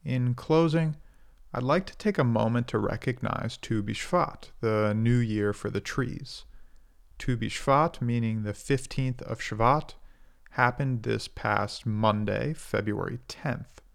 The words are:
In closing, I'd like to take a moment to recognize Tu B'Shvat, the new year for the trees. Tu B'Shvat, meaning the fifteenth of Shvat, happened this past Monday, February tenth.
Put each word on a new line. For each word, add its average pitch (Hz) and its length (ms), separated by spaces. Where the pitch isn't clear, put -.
In 123 320
closing, 160 600
I'd 123 100
like 156 240
to - 100
take 208 200
a 147 60
moment 117 460
to 113 100
recognize - 800
Tu 110 240
B'Shvat, - 800
the 107 340
new 117 240
year 107 360
for - 160
the 101 120
trees. - 640
Tu 123 200
B'Shvat, 139 640
meaning 113 420
the 104 100
fifteenth 131 680
of - 180
Shvat, 123 540
happened 123 520
this 110 240
past - 580
Monday, 107 680
February 104 760
tenth. - 540